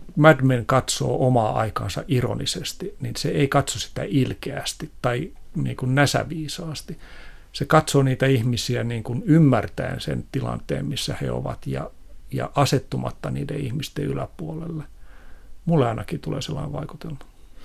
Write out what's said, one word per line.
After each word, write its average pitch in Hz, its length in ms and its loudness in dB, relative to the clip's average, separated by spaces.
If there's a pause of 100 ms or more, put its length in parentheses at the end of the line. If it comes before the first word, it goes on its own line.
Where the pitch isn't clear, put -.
(160)
Mad 151 260 6
Men 127 240 2
katsoo 127 600 2
omaa 117 320 2
aikaansa 107 480 -4
ironisesti, - 960 -2
niin 117 160 -4
se - 120 -2
ei 156 180 2
katso 135 320 2
sitä - 280 -6
ilkeästi - 840 -2 (100)
tai 120 300 -2 (240)
niinku 131 300 -2
näsäviisaasti. 143 1120 0 (540)
Se - 120 -2
katsoo 151 380 6
niitä 131 220 4
ihmisiä 120 580 2
niinku 117 420 -4
ymmärtäen 147 760 6
sen 123 300 -2
tilanteen, 131 540 -2
missä 143 360 -2
he 64 100 -2
ovat, 90 360 -4
ja, 67 240 -4 (400)
ja 131 240 -4
asettumatta 139 760 0
niiden 135 280 -4
ihmisten 143 460 -4
yläpuolelle. 156 800 -6 (840)
Mulle 151 220 6
ainakin 113 320 -4
tulee - 220 -4
sellainen 143 320 -4
vaikutelma. 151 460 -8 (460)